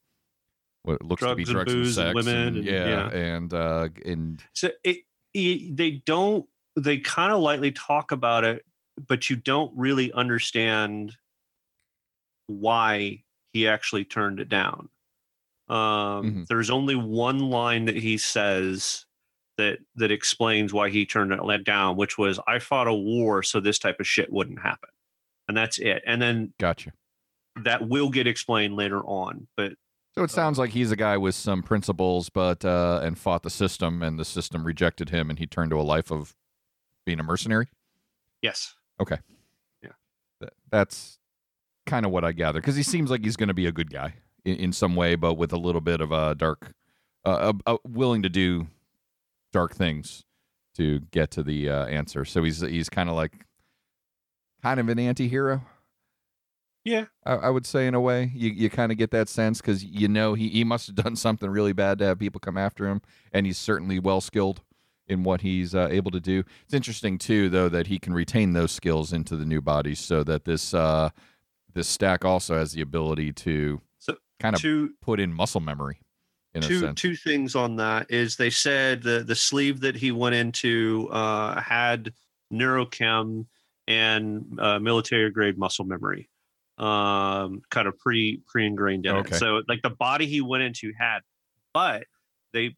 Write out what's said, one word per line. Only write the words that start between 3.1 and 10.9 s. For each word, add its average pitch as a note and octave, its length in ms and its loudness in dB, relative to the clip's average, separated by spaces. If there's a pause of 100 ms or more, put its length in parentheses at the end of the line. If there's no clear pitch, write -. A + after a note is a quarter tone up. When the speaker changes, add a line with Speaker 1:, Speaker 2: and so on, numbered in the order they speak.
Speaker 1:
and, E2+ 440 -4
uh, E2 340 0
g-, E2+ 140 -16 (100)
and D#2+ 300 -6 (120)
Speaker 2:
So - 160 -2 (140)
it, F3+ 200 -2 (300)
it, F3+ 420 -2
they D#3+ 160 0
don't, F3+ 560 0 (280)
they D3 220 2
kinda F#3 380 2
lightly D3 360 2
talk D3 400 -2
about A#2 320 2
it, A2+ 200 0 (420)
but B2+ 240 0
you C3 60 0
don't C3+ 400 0
really C3 360 2
understand A2+ 1040 0 (1300)